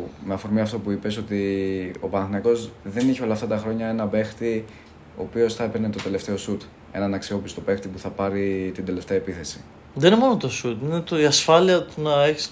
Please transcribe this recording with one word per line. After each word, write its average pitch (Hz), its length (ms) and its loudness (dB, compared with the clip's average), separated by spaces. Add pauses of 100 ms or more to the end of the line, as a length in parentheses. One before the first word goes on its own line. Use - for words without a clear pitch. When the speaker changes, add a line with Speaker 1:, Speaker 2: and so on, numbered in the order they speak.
(240)
Speaker 1:
με 98 100 -4
αφορμή 107 260 0
αυτό 110 180 -2
που 101 120 -4
είπες, 104 260 -2
ότι 101 240 -2 (600)
ο 95 80 -4
Παναθηναϊκός 104 640 0 (140)
δεν 120 240 0
είχε 127 140 0
όλα 110 100 0
αυτά 107 140 -2
τα 107 100 0
χρόνια 113 320 -2
ένα 113 180 -2
παίχτη 110 580 -2 (540)
ο - 40 -8
οποίος 113 320 2
θα 120 100 -4
έπαιρνε 110 240 -2
το 104 140 -4
τελευταίο 98 340 -4
σουτ. 101 260 -4 (300)
Έναν 98 220 -2
αξιόπιστο 95 460 -6
παίχτη 98 280 -2
που 95 100 -10
θα 98 100 -10
πάρει 98 680 -2
την 95 100 -8
τελευταία 92 320 -4
επίθεση. 87 440 -6 (360)
Speaker 2:
Δεν 165 160 8
είναι 226 80 6
μόνο 254 160 4
το 131 140 -2
σουτ, 117 320 -4
είναι 165 180 -2
το, 165 200 -2
η 151 40 6
ασφάλεια 170 580 6
του - 200 -10
να 143 220 4
έχεις 151 280 2